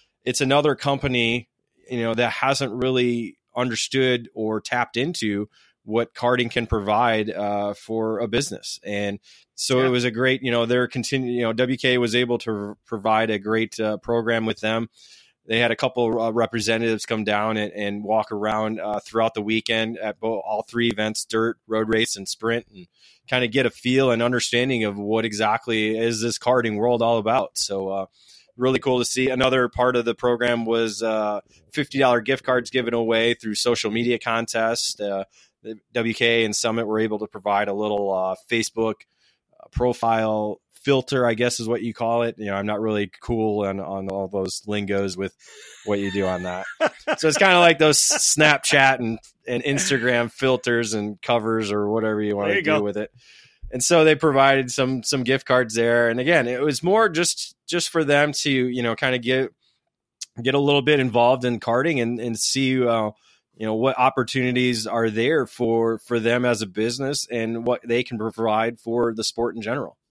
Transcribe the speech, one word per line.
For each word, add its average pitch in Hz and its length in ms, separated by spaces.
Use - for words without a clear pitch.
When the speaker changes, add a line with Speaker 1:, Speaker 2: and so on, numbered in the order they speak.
Speaker 1:
it's 123 180
another 143 340
company, 123 760
you 123 120
know, 117 120
that 117 180
hasn't 135 400
really 123 640
understood 123 800
or 110 260
tapped - 340
into 113 540
what 113 280
karting 123 380
can 117 160
provide, 107 640
uh, 101 420
for 110 460
a 117 80
business. 117 560
And 101 360
so - 240
Speaker 2:
Yeah. 131 80
Speaker 1:
it - 20
was 123 140
a 123 80
great, 127 320
you 127 80
know, 117 160
they're 123 200
continu-, 123 460
you 123 80
know, 113 120
W 123 240
K 127 200
was 120 160
able 120 260
to 113 120
r-, 104 340
provide 110 460
a 107 80
great, 110 400
uh, 107 180
program 117 480
with 110 140
them. 113 300
They 113 140
had 120 120
a 113 40
couple, 117 460
uh, 113 100
representatives 113 760
come 110 200
down 107 320
and, 104 160
and 101 300
walk 107 280
around, 107 480
uh, 104 200
throughout 113 340
the 110 80
weekend 113 560
at 107 220
bo-, 110 200
all 107 220
three 120 280
events, 107 360
dirt, 113 320
road 110 220
race, 113 260
and 98 140
sprint, 117 440
and 90 140
kinda 127 220
get 123 160
a 117 40
feel 131 400
and 117 120
understanding 120 640
of 101 120
what 107 280
exactly 110 720
is 113 240
this 117 180
karting 117 380
world 120 240
all 117 160
about. 110 400
So, 98 320
uh, 95 160
really 127 240
cool 127 200
to 120 60
see. 131 240
Another 127 380
part 123 300
of 117 80
the 117 100
program 120 500
was, 113 380
uh, 107 380
fifty 139 280
dollar 123 220
gift 131 240
cards 127 240
given 120 240
away 117 400
through 107 220
social 117 360
media 117 280
contest. 113 800
Uh, 98 240
the 110 180
W 117 200
K 117 320
and 104 100
Summit 113 300
were 107 140
able 107 200
to 104 80
provide 101 420
a 98 40
little, 101 400
uh, 92 220
Facebook, 113 540
uh, - 140
profile 110 880
filter, 131 520
I 117 80
guess 120 280
is 110 80
what 117 120
you 113 120
call 117 300
it. 117 140
You 107 100
know, 98 80
I'm 101 100
not 107 160
really 104 280
cool 110 440
on, 98 140
on 95 300
all 95 180
those 95 400
lingos 98 480
with 95 180
what 101 140
you 101 120
do 98 140
on 90 180
that. 90 220
Speaker 2:
<laughs> 320 100
Speaker 1:
So 160 100
it's 147 100
kinda 185 220
like 170 200
those 151 180
Snapchat 139 1040
and, 113 200
and 120 180
Instagram 123 680
filters 120 640
and 104 280
covers 113 500
or 104 180
whatever 110 320
you 104 140
wanna 101 140
Speaker 2:
There 143 80
you 180 60
Speaker 1:
do 151 80
Speaker 2:
go. 151 100
Speaker 1:
with 101 160
it. 104 140
And 123 120
so 165 200
they 156 120
provided 135 560
some, 131 320
some 131 200
gift 131 220
cards 127 300
there. 117 340
And 117 100
again, 139 280
it 123 140
was 143 200
more 208 280
just, - 460
just 170 220
for 165 160
them 143 280
to, - 160
you 127 340
know, 117 120
kinda 127 240
get, 127 320
get 131 140
a 143 40
little 143 220
bit 147 180
involved 123 460
in 120 140
karting 131 420
and, 117 180
and 113 200
see, 131 460
uh, 113 260
you 107 100
know, 110 100
what 110 240
opportunities 127 880
are 113 220
there 123 360
for, 113 540
for 120 200
them 120 260
as 117 160
a 107 60
business 120 640
and 117 380
what 123 180
they 120 180
can 120 140
provide 113 640
for 117 340
the 107 100
sport 117 320
in 117 60
general. 117 360